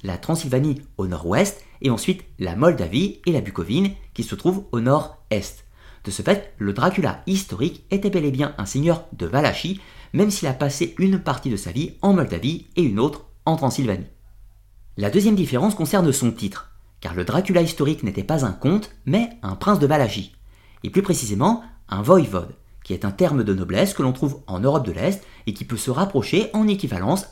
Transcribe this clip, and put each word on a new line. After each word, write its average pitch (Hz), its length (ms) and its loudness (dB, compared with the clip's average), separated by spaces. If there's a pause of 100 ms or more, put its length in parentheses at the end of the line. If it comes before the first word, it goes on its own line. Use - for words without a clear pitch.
la 92 160 -6
Transylvanie 143 640 0 (160)
au 95 100 -2
nord-ouest, 90 560 0 (180)
et 135 100 0
ensuite 185 320 -2 (160)
la 92 160 -4
Moldavie 135 720 2
et 175 40 2
la 135 100 2
Bucovine 101 500 -2 (240)
qui 120 80 -4
se - 100 -8
trouvent 190 380 0
au 120 80 0
nord-est. 123 840 -2 (380)
De 104 60 -8
ce 98 140 -6
fait, - 340 0
le 101 160 -2
Dracula 147 540 0
historique 180 640 -2
était 196 180 0
bel 175 160 0
et 143 60 0
bien 143 260 -2
un 101 80 -6
seigneur 160 480 0
de 85 140 -6
Valachie, 147 520 0 (340)
même 202 180 4
s'il 170 160 -2
a 131 60 0
passé 143 440 -2
une 190 220 2
partie 135 320 -4
de 101 60 -2
sa 90 140 -8
vie 143 300 -4
en 196 120 6
Moldavie 143 520 0 (100)
et 180 60 2
une 107 180 2
autre 147 260 0 (200)
en 160 120 2
Transylvanie. 117 500 -2 (880)
La 101 160 -2
deuxième 208 240 4
différence 175 400 2
concerne 165 360 2
son 123 200 2
titre, - 400 -8 (280)
car 85 140 -8
le 87 120 -2
Dracula 175 360 2
historique 156 400 0
n'était 98 220 -4
pas 151 200 0
un 95 100 0
comte, 202 420 0 (100)
mais 214 240 2 (140)
un 95 120 -6
prince 196 220 2
de 143 80 4
Valachie, 123 480 2 (500)
et - 60 -6
plus 190 140 2
précisément 151 580 0 (280)
un 98 120 -2
voïvode, 107 540 4 (280)
qui 98 100 -6
est 92 120 -6
un 98 60 -2
terme 147 320 2
de 101 100 2
noblesse 95 400 0
que - 80 -4
l'on 131 120 2
trouve 135 340 -4
en 92 140 -4
Europe 139 240 2
de 92 80 -4
l'Est 175 280 -2 (240)
et - 80 -4
qui - 120 -10
peut 113 120 -6
se 185 140 -4
rapprocher 196 640 0
en 214 160 2
équivalence 147 640 -2